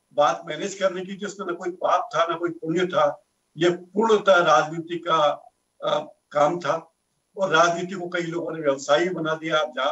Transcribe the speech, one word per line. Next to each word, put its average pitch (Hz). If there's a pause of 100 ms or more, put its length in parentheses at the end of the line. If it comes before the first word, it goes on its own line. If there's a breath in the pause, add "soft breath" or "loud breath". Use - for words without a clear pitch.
(140)
बात 156
मैनेज 180
करने 185
की 196
थी, 202
उसमें 185
ना 170
कोई 175
पाप 143
था 165
ना 170
कोई 170
पुण्य 170
था, 147 (520)
ये 175
पूर्णतः 196
राजनीति 156
का, 165 (640)
अ, 151 (340)
काम 151
था 151 (640)
और 190
राजनीति 175
को 175
कई 175
लोगों 165
ने 160
व्यवसायी 147
बना 160
दिया। 156
आप 143
जा-, 131